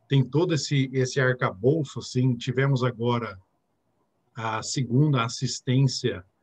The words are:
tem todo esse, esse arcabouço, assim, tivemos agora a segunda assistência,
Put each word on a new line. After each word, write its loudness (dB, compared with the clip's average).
tem 4
todo 0
esse, 0
esse 0
arcabouço, 0
assim, 0
tivemos 0
agora -2
a -4
segunda 0
assistência, -2